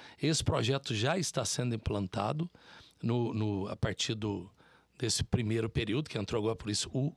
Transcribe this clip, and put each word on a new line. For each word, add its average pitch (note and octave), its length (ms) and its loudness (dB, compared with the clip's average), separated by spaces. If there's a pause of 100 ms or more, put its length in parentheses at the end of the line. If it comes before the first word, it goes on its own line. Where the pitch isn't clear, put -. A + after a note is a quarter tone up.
(200)
esse D3+ 220 2
projeto C3+ 520 2
já B2+ 240 2
está C3+ 260 0
sendo A#2+ 300 0
implantado G#2+ 760 -2 (520)
no, A#2 320 2
no, G#2 340 0
a - 80 -6
partir A2+ 380 -2
do, G2+ 360 -4 (480)
desse A2+ 240 0
primeiro A2+ 460 2
período, A#2+ 400 0
que - 100 -4
entrou G#2+ 220 0
agora A2+ 160 2
por - 140 -6
isso - 220 0
o C#3 240 0